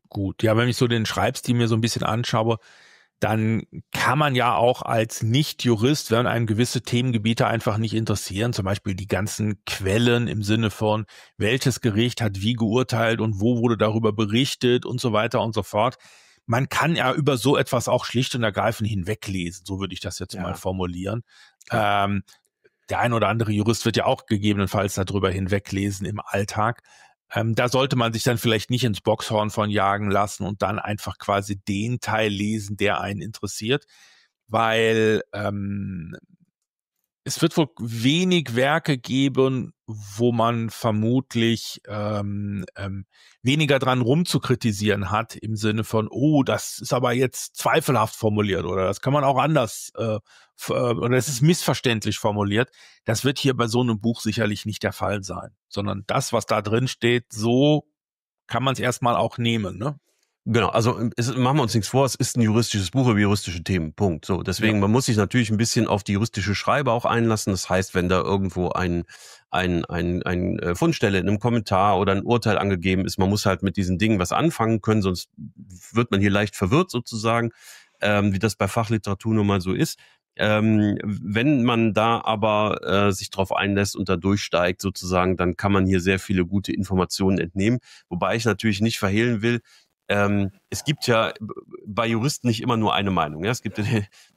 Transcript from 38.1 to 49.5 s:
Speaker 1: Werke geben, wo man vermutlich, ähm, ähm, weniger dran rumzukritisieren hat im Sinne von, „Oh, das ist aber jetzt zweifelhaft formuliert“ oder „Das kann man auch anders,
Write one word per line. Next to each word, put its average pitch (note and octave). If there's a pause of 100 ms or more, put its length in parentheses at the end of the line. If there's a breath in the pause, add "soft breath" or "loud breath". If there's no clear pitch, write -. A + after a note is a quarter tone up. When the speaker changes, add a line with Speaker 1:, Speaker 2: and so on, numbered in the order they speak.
Speaker 1:
Werke C#3+
geben, C3 (120)
wo G#2+
man A#2
vermutlich, A2+
ähm, G2+ (100)
ähm, G2 (380 soft breath)
weniger C#3
dran B2+
rumzukritisieren A2
hat A2
im A2
Sinne G#2+
von, A2
„Oh, C#3+
das -
ist A2+
aber B2
jetzt -
zweifelhaft B2+
formuliert“ G#2
oder F#2+
„Das F#2+
kann C3+
man C#3+
auch C3+
anders, C#3+